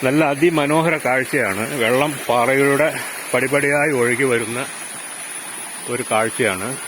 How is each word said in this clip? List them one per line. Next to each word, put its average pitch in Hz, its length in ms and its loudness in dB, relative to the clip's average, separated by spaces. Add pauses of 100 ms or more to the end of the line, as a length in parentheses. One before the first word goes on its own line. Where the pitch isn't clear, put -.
നല്ല 143 220 4
അതിമനോഹര 156 720 2
കാഴ്ചയാണ്. 123 760 0
വെള്ളം 131 380 2 (160)
പാറയുടെ 135 720 2 (340)
പടിപടിയായി 143 580 2
ഒഴുകി 123 320 2
വരുന്ന 120 420 0 (1200)
ഒരു 120 220 -4
കാഴ്ചയാണ്. 110 680 0 (100)